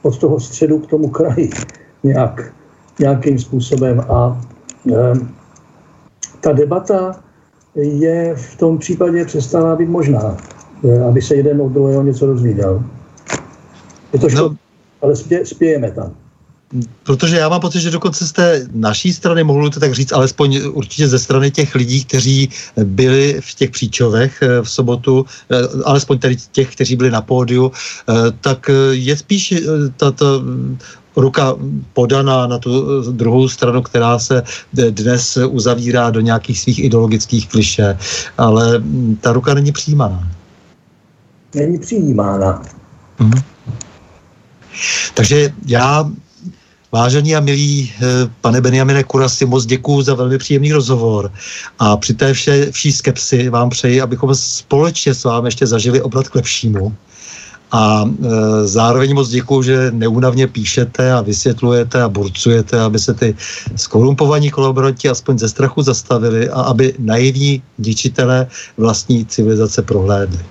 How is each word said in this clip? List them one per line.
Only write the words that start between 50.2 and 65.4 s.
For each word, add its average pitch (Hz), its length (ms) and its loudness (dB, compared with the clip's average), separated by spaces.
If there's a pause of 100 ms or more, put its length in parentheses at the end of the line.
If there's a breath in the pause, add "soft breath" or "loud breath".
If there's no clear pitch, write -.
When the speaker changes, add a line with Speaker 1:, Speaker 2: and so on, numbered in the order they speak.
Speaker 2:
příjemný 143 340 0
rozhovor. 117 600 0 (480 loud breath)
A 104 180 4
při 110 160 -2
té 135 200 2
vše-, 139 380 2
vší - 200 0
skepsi 127 580 0
vám 120 200 2
přeji, 123 320 2
abychom 127 340 0
společně - 800 0
s 113 100 -6
vámi 120 240 0
ještě 120 200 0
zažili 120 340 2
obrat 127 280 -4
k - 60 -14
lepšímu. 107 580 -2 (800 loud breath)
A, 107 320 2
eh, 123 240 -2 (400)
zároveň 123 440 2
moc 139 160 0
děkuju, 123 320 0
že 131 160 2 (140)
neúnavně 120 560 2
píšete 127 680 -2
a 120 80 2
vysvětlujete 117 800 0
a 113 80 0
burcujete, 104 680 0
aby 110 200 0
se 113 140 -2
ty 110 220 0 (400 loud breath)
skorumpovaní 143 800 2
kolaboranti 135 560 0
aspoň 127 280 0
ze 110 120 -2